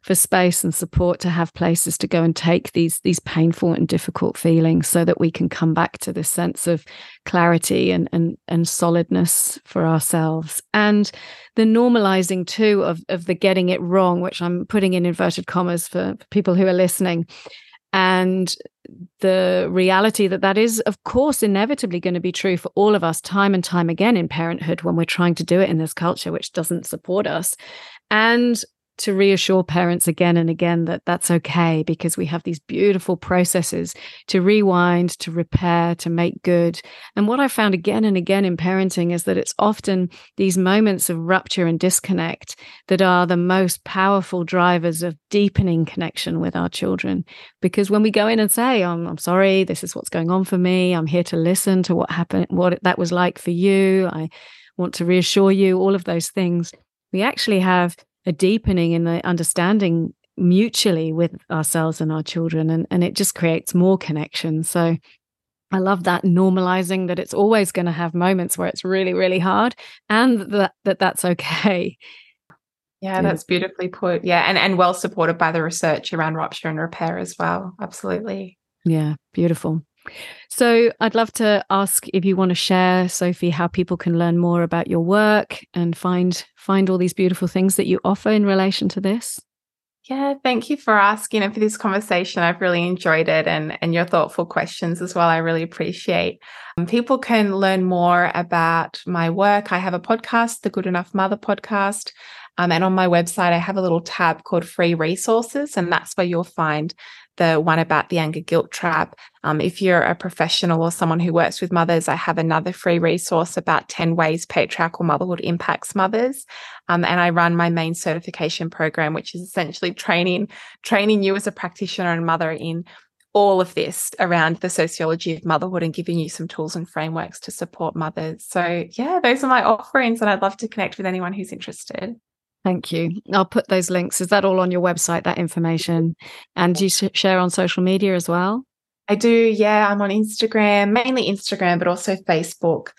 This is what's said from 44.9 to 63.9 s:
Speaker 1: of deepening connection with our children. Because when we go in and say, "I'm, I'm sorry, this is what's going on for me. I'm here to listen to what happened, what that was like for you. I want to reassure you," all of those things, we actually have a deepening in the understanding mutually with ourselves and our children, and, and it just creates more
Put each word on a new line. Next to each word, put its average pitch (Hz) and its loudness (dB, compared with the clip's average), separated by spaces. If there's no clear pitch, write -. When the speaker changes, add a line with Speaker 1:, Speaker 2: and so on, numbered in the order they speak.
Speaker 1:
of 165 -6
deepening 190 2
connection 170 -6
with 175 -4
our 175 -2
children. - -4
Because 190 0
when 208 4
we 214 4
go 214 2
in 226 2
and 208 2
say, 233 2
"I'm, 170 -2
I'm 170 -8
sorry, 190 4
this 175 -4
is 175 -10
what's - -10
going 170 -2
on 185 2
for 185 -2
me. 180 2
I'm 160 -2
here 170 0
to 170 -4
listen 185 2
to 175 0
what - -2
happened, 175 -2
what 180 0
that 185 0
was 175 -2
like 180 0
for - -6
you. 190 2
I 160 -6
want 180 -4
to 175 -4
reassure 185 4
you," 190 4
all 190 2
of 190 -2
those 170 -2
things, 175 -2
we 185 -2
actually 214 0
have 180 2
a 180 0
deepening 185 2
in 170 2
the 170 -2
understanding 175 0
mutually 180 2
with 165 -2
ourselves 160 -2
and 160 -2
our 156 -2
children, 160 -2
and, 165 0
and 180 2
it - -2
just - -2
creates 165 -2
more 185 4